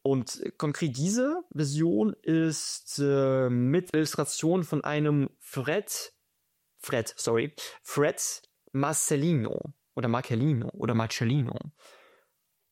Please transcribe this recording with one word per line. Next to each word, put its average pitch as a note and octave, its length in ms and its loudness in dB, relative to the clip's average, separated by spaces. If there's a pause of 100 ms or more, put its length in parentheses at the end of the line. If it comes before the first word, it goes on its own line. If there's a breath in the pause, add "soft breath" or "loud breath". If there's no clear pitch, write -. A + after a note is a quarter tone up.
Und C3+ 400 0 (160)
konkret D3 400 -2
diese B3+ 460 0 (100)
Version E3 600 2 (100)
ist, - 760 -2
äh, C3+ 480 4
mit B2+ 460 2
Illustration D#3+ 720 0
von D3 200 -2
einem D3 540 2
Fred, - 760 -6 (680)
Fred, - 360 -4
sorry, A#2 380 0 (300 loud breath)
Fred - 580 -2 (300)
Marcelino D3 1040 0 (200)
oder A#2+ 120 -2
Marcellino A#2 640 0
oder A#2 260 -2
Marcellino A#2 640 0 (1120 loud breath)